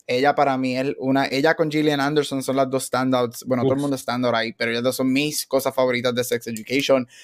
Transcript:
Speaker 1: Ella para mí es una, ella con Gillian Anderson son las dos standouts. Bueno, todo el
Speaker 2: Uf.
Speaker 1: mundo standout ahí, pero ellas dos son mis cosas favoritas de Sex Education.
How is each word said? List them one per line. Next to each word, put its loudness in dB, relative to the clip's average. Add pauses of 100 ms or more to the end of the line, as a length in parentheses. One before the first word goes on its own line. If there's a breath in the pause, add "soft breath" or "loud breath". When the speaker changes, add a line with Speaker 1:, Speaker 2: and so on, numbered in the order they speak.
Speaker 1:
Ella 2
para 2
mí -2
es -2
una, 2
ella 2
con 0
Gillian 2
Anderson 0
son -2
las 2
dos -2
standouts. -2
Bueno, 0
todo 2
el 0
Speaker 2:
Uf. -2
Speaker 1:
mundo -2
standout -2
ahí, -2
pero -4
ellas -2
dos 0
son 0
mis -2
cosas -2
favoritas 0
de 0
Sex -4
Education. 0 (160 loud breath)